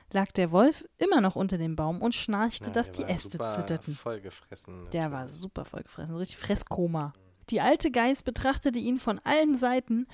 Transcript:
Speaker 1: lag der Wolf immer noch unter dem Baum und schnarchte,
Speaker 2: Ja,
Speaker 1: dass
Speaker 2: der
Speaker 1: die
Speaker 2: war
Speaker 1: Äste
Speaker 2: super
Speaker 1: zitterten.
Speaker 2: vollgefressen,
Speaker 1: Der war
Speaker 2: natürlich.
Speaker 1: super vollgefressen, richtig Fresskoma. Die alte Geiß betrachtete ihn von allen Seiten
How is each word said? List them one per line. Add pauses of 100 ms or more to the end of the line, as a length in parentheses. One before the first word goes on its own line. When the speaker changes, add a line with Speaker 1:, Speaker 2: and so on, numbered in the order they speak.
(120)
Speaker 1:
lag
der
Wolf (140)
immer
noch
unter
dem
Baum
und
schnarchte,
Speaker 2:
Ja,
Speaker 1:
dass
Speaker 2:
der
Speaker 1:
die
Speaker 2:
war
Speaker 1:
Äste
Speaker 2:
super
Speaker 1:
zitterten.
Speaker 2:
vollgefressen,
Speaker 1:
Der
war
Speaker 2:
natürlich.
Speaker 1:
super
vollgefressen,
richtig
Fresskoma. (380)
Die
alte
Geiß
betrachtete
ihn
von
allen
Seiten